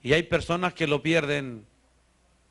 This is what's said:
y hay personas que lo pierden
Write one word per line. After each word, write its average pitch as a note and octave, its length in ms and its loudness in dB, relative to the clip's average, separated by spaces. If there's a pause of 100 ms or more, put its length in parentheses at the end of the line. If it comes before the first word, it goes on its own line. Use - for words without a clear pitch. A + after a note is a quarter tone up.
y B2 120 2
hay E3 100 2
personas E3+ 500 -2
que E3 140 -2
lo C#3+ 160 0
pierden C#3+ 640 -2 (840)